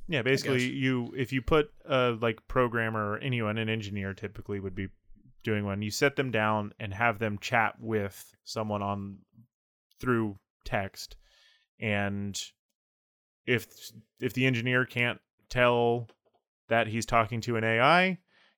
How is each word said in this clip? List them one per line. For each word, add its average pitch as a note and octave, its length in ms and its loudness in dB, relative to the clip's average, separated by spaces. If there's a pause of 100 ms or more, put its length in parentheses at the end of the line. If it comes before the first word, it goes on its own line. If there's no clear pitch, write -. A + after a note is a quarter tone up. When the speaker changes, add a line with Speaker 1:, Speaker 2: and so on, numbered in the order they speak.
Speaker 1:
Yeah, D3+ 120 0
Speaker 2:
I - 20 0
Speaker 1:
basically, C3+ 360 2
Speaker 2:
guess. B2 180 0
Speaker 1:
you, C3 400 0
if C3+ 160 -4
you C3 100 -2
put D3+ 280 2 (140)
a, B2+ 280 2
like, A2+ 360 -2
programmer A2+ 600 0
or G#2+ 80 -4
anyone, A2+ 400 -2
an A2 100 -2
engineer G2+ 460 -4
typically G2 460 -8
would F#2+ 160 -6
be F#2+ 100 -4 (560)
doing G#2 240 0
one, G2 160 -2
you G#2 80 -2
set C#3+ 260 2
them C3+ 140 0
down G#2+ 480 0
and G#2 160 -10
have A2+ 240 2
them G#2 200 -2
chat A2+ 420 0
with G#2+ 540 -4 (100)
someone G#2+ 360 -4
on G2+ 380 -6 (840)
through A2+ 380 0 (260)
text, - 520 -6 (640)
and G2+ 600 -2 (1040)
if, B2 220 0 (540)
if B2 120 -2
the B2+ 140 2
engineer B2+ 400 2
can't A#2+ 320 -2 (320)
tell A#2+ 580 4 (600)
that A#2 180 4
he's A2 180 -4
talking A#2 380 2
to A#2+ 140 -2
an A2 80 0
A A2+ 160 2
I, F3 380 6 (380)